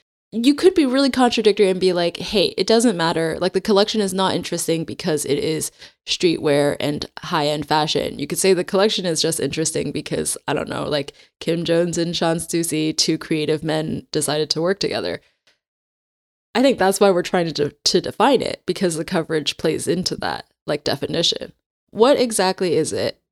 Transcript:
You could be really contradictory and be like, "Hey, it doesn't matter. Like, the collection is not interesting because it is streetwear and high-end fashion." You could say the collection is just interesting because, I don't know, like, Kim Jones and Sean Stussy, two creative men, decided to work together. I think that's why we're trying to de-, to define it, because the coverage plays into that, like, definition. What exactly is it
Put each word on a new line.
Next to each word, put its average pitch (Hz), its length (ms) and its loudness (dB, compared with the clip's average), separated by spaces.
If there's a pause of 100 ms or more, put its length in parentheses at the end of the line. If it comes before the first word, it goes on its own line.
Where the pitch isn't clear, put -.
(320)
You 233 220 2
could 370 200 4
be 330 100 4
really 269 240 2
contradictory 214 640 4
and 185 100 0
be 185 120 4
like, 170 260 0
"Hey, 185 400 0
it 190 80 0
doesn't 226 300 4
matter. 165 440 -2
Like, 180 140 0
the 190 60 2
collection 214 400 2
is 190 120 -2
not 190 220 0
interesting 165 500 -2
because 151 400 -4
it 143 140 0
is 160 320 -2 (340)
streetwear 147 760 0
and 147 260 -4 (140)
high-end 151 460 -2
fashion." - 520 0
You 143 80 -6
could 147 120 -6
say 190 140 4
the 170 120 2
collection 202 420 0
is 165 160 -2
just 160 180 -2
interesting 156 520 -4
because, - 440 -4 (100)
I 143 60 -4
don't - 160 -2
know, 147 180 -6
like, 143 260 -4 (280)
Kim 170 240 -2
Jones 170 320 0
and 170 180 -2
Sean 165 220 0
Stussy, 160 580 -2
two 160 220 0
creative 156 480 -2
men, 156 460 -4
decided 151 400 -2
to 160 100 -2
work 185 200 0
together. 92 400 -4 (1300)
I 233 60 2
think 262 180 4
that's 190 220 2
why 202 100 8
we're 175 120 2
trying 175 240 0
to 156 60 -4
de-, - 320 -2
to 185 160 4
define 247 420 2
it, - 240 -6
because 180 300 0
the 160 80 -4
coverage 156 520 -2
plays - 300 -2
into 170 300 0
that, - 340 -6 (160)
like, 147 180 -4
definition. - 680 -2 (380)
What 240 280 4
exactly 185 560 0
is 156 180 0
it 107 280 -4 (120)